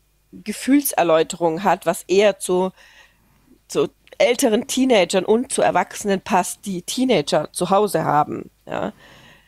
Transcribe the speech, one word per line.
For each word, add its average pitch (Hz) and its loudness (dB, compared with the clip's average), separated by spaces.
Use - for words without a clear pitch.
Gefühlserläuterung 170 0
hat, 185 0
was 165 -2
eher 196 2
zu, 185 -2
zu 151 -2
älteren 226 2
Teenagern 202 2
und 233 0
zu - -2
Erwachsenen 196 0
passt, - -2
die 185 -6
Teenager 196 0
zu 180 -4
Hause 196 0
haben, 143 -2
ja. - -6